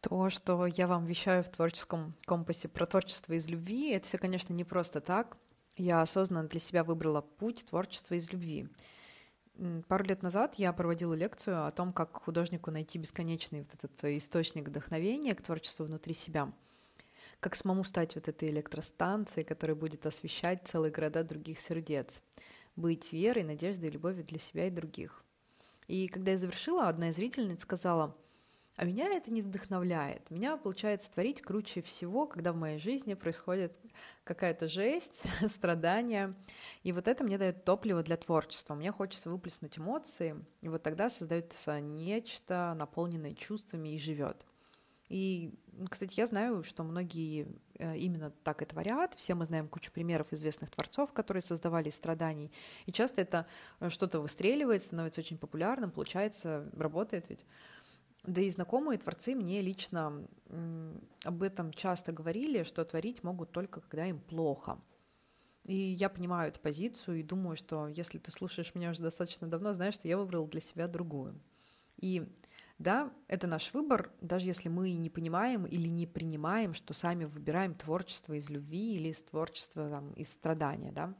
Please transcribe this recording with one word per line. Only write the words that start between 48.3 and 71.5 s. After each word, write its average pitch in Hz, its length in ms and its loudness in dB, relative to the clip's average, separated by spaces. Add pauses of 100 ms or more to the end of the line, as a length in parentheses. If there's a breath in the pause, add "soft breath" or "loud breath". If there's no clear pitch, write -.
так 151 180 0
и - 20 0
творят. 220 500 0
Все - 200 0
мы 170 100 0
знаем 160 220 0
кучу - 240 -8
примеров 170 420 0
известных 151 380 -2
творцов, - 420 -2
которые 190 300 0
создавали 165 460 2
из 151 80 0
страданий. 160 560 0 (340 loud breath)
И 180 60 -6
часто 247 300 4
это, 180 240 2 (340 loud breath)
э, 180 80 0
что-то 170 320 0
выстреливает, 208 600 4
становится 165 380 -2
очень 160 180 -6
популярным, 190 520 0
получается, 160 840 -2
работает 165 520 0
ведь. - 160 -12 (800 loud breath)
Да 180 180 0
и 196 80 4
знакомые 226 480 2
творцы - 360 -2
мне 202 280 0
лично, 170 680 -2 (220)
м, 165 500 -8 (240)
об 175 180 -2
этом 190 280 -2
часто 180 420 -2
говорили, 175 520 0
что 165 200 -2
творить 170 380 -4
могут 175 300 -6
только, 180 280 -6
когда 156 260 -4
им 175 140 -2
плохо. 160 580 -2 (840 soft breath)
И 190 100 -4
я 190 340 2
понимаю 175 400 0
эту - 120 -8
позицию 165 600 -2
и - 20 -4
думаю, 175 340 -2
что 151 320 -4
если 165 300 -6
ты - 120 -10
слушаешь 175 440 -4
меня 175 160 -2
уже 165 120 -4
достаточно 170 460 -2
давно, 175 240 0
знаешь, 190 220 0
что - 140 -4
я 175 100 4
выбрала 180 300 0
для 156 120 -4
себя 170 280 -4
другую. 156 520 -4 (560 soft breath)